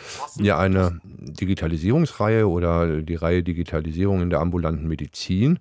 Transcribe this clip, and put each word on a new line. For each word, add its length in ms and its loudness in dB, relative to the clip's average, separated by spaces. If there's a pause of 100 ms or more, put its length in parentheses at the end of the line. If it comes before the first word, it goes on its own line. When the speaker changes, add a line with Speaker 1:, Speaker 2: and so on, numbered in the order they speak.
(200)
Speaker 1:
Passend. 260 -2
Speaker 2:
ja 100 4
eine 460 2
Digitalisierungsreihe 1500 0
oder 540 2
die 140 -4
Reihe 260 2
Digitalisierung 800 -2
in 80 0
der 80 2
ambulanten 480 0
Medizin. 760 0